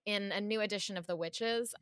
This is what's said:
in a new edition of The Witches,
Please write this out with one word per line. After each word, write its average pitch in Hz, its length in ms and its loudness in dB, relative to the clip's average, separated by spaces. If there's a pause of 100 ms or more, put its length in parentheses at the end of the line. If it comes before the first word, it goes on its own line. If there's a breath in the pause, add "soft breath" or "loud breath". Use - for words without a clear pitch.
in 202 280 0
a 202 80 0
new 214 200 2
edition 202 360 0
of 175 100 -4
The 180 80 0
Witches, 226 680 0